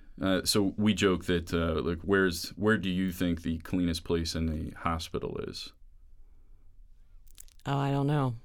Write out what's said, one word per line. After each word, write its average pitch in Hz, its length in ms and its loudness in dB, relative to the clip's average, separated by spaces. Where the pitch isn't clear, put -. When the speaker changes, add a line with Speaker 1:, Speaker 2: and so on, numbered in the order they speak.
Speaker 1:
uh, 95 220 2
so 98 340 2
we 104 160 4
joke 92 320 4
that, 85 280 0
uh, 82 280 2
like, 80 220 -2
where's, 92 480 2
where 107 260 2
do 95 120 -2
you 92 220 0
think 85 300 0
the 82 180 -2
cleanest 87 440 -2
place 82 320 -2
in 80 400 -2
a - 40 -16
hospital - 580 -4
is? - 240 -12
Speaker 2:
Oh, 139 120 0
I 139 140 0
don't 139 160 0
know. 139 380 2